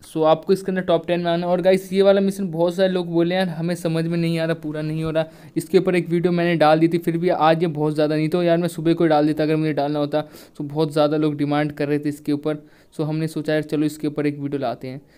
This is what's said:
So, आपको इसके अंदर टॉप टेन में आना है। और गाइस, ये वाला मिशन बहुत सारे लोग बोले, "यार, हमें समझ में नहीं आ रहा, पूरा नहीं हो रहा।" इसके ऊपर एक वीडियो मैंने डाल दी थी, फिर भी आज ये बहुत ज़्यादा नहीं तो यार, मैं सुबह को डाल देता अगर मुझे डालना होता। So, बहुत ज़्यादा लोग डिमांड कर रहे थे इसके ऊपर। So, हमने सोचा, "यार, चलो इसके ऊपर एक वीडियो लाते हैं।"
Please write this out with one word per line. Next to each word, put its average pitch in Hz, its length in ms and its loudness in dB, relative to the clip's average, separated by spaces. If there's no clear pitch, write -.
So, - 200 -4
आपको 160 280 4
इसके 190 180 -2
अंदर 185 120 -2
टॉप 170 240 0
टेन 175 140 -2
में 175 100 -2
आना 175 160 -2
है। 175 60 0
और 180 100 0
गाइस, 190 300 2
ये 190 100 2
वाला 196 180 4
मिशन 196 300 -2
बहुत 170 240 0
सारे 190 140 2
लोग 185 200 -2
बोले, 170 260 0
"यार, 185 140 0
हमें 165 260 -4
समझ 165 300 -2
में 170 140 -4
नहीं 165 200 0
आ 160 60 -2
रहा, 165 100 0
पूरा 151 280 -8
नहीं 156 220 -4
हो 160 60 -4
रहा।" 156 160 -2
इसके 185 220 2
ऊपर 180 180 0
एक 165 120 -2
वीडियो 175 240 0
मैंने 175 240 0
डाल 151 220 6
दी 165 100 4
थी, 170 100 0
फिर 170 200 -2
भी 175 100 0
आज 165 340 4
ये 180 60 2
बहुत 151 260 -2
ज़्यादा 151 220 2
नहीं 156 120 0
तो 175 140 0
यार, 170 160 4
मैं 175 100 0
सुबह 160 260 0
को 170 120 2
डाल 151 200 4
देता 156 160 0
अगर 156 140 2
मुझे 156 160 0
डालना 143 260 -2
होता। 147 260 -2
So, - 380 -16
बहुत 147 300 -2
ज़्यादा 151 240 2
लोग 151 200 0
डिमांड 147 360 -2
कर 147 160 -4
रहे 147 100 0
थे 147 100 -4
इसके 147 240 -6
ऊपर। 151 260 -4
So, 156 100 -4
हमने 156 240 -2
सोचा, 156 240 -4
"यार, 151 100 0
चलो 151 240 -2
इसके 151 200 -6
ऊपर 147 200 -4
एक 147 120 -4
वीडियो 143 220 -6
लाते 123 280 -6
हैं।" 131 120 -12